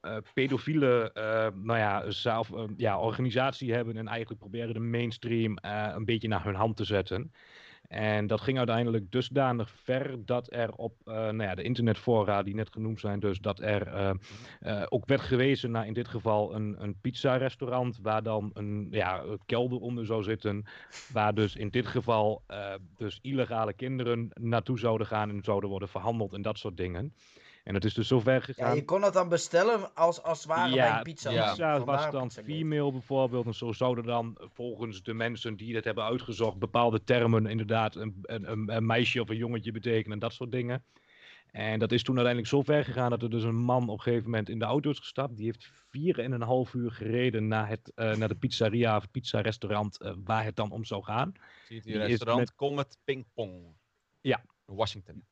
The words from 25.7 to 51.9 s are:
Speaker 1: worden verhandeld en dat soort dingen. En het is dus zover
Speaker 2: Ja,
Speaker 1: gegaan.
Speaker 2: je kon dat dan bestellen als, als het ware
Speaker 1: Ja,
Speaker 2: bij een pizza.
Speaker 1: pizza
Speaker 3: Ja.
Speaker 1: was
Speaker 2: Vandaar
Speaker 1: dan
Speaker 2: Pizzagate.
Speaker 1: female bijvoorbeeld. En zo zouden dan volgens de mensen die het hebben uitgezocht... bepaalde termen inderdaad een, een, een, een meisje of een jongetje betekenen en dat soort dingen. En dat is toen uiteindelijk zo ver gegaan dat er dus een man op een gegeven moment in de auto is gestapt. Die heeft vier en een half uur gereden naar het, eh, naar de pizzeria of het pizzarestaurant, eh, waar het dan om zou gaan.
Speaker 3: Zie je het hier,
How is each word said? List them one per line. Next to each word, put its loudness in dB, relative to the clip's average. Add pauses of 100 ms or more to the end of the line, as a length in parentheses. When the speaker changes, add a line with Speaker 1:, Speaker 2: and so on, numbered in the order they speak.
Speaker 1:
worden -4
verhandeld -2
en -8
dat -4
soort -8
dingen. -4 (500)
En -6
het 0
is 0
dus -2
zover 4
Speaker 2:
Ja, 4
Speaker 1:
gegaan. -2
Speaker 2:
je 0
kon 0
dat 4
dan 4
bestellen 2
als, 2
als -2
het -14
ware 2
Speaker 1:
Ja, 6
Speaker 2:
bij 4
een -2
pizza. -6
Speaker 1:
pizza 2
Speaker 3:
Ja. 2
Speaker 1:
was 2
Speaker 2:
Vandaar 0
Speaker 1:
dan -2
Speaker 2:
Pizzagate. -10
Speaker 1:
female 0
bijvoorbeeld. 0
En -4
zo -4
zouden 0
dan -2 (160)
volgens -8
de -6
mensen -4
die -8
het -2
hebben 0
uitgezocht... -2
bepaalde 4
termen 6
inderdaad 0
een, -8
een, -8
een, -2
een 2
meisje 2
of -2
een -2
jongetje -4
betekenen 0
en -6
dat -4
soort -8
dingen. -2 (640)
En -2
dat 2
is 4
toen 2
uiteindelijk 2
zo 6
ver 4
gegaan 0
dat 0
er 0
dus 0
een 0
man 4
op -4
een -12
gegeven 2
moment -2
in -4
de 0
auto 2
is -2
gestapt. -6
Die -6
heeft -6 (200)
vier 0
en -2
een 0
half 2
uur 0
gereden 0
naar 2
het, -8
eh, 0
naar 2
de 0
pizzeria 2
of 2
het -14
pizzarestaurant, -2
eh, -8 (120)
waar 0
het -4
dan -2
om -8
zou -6
gaan. -2
Speaker 3:
Zie -20 (260)
je -16
het -14
hier, -6